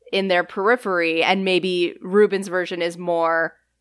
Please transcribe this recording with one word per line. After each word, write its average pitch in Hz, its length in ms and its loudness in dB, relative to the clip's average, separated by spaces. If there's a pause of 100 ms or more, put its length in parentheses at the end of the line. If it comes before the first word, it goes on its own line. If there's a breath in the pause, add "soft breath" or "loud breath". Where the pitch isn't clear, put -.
(120)
in 196 160 0
their 175 160 2
periphery, 180 800 0
and 190 200 0
maybe 180 560 0
Ruben's 196 480 2
version 175 360 -4
is 170 120 -4
more 165 600 -2 (260)